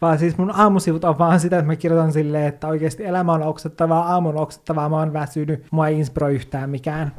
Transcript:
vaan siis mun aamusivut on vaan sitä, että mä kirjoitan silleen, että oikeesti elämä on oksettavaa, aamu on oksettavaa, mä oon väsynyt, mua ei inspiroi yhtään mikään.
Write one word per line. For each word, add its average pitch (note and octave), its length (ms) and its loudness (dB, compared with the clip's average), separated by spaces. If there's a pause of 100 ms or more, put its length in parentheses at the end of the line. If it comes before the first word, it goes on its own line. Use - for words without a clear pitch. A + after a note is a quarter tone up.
vaan D#3+ 180 2
siis E3 180 0
mun F#3 180 0
aamusivut G3 480 2
on D#3+ 160 2
vaan E3+ 200 4
sitä, F3 200 2
että D3+ 80 0
mä D#3+ 80 0
kirjoitan D#3+ 360 2
silleen, D3+ 360 0
että D3 200 -6
oikeesti D#3 380 -4
elämä F3+ 280 0
on D#3+ 100 0
oksettavaa, E3 720 0
aamu F3 160 0
on D3+ 80 -2
oksettavaa, D3+ 520 -4
mä D#3+ 80 0
oon D#3 160 -2
väsynyt, D3+ 580 -4
mua D#3 160 2
ei D#3 120 2
inspiroi C#3+ 360 0
yhtään C3+ 340 -6
mikään. D3 480 -6